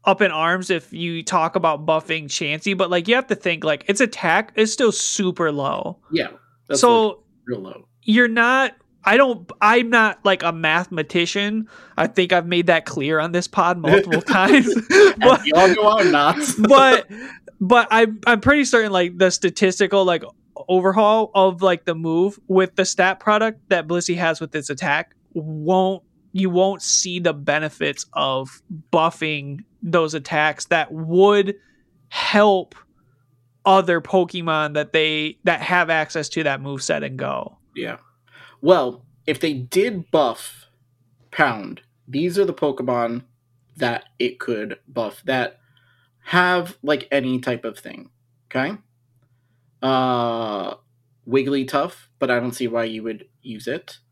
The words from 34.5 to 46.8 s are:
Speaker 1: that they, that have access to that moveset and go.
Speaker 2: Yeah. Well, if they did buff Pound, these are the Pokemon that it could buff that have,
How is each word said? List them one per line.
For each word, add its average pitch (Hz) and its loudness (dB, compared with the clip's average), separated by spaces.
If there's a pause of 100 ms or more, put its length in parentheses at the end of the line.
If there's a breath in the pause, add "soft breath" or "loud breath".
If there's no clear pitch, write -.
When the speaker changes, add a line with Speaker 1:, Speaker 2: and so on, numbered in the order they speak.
Speaker 1:
that 151 -4
they, 156 -2
that 170 2
have 170 0
access 156 -4
to 165 -6
that 139 -2
moveset 139 -6
and 131 -12
go. - -8 (160)
Speaker 2:
Yeah. - -10 (640 soft breath)
Well, 139 0 (220)
if 151 -4
they 160 -4
did 175 -4
buff - -4 (640)
Pound, 110 -4 (260)
these 165 -4
are 196 2
the 175 -4
Pokemon 123 -4 (540)
that 117 -4 (140)
it 123 -4
could 110 -8
buff 117 -8
that 131 -4 (640)
have, 180 -2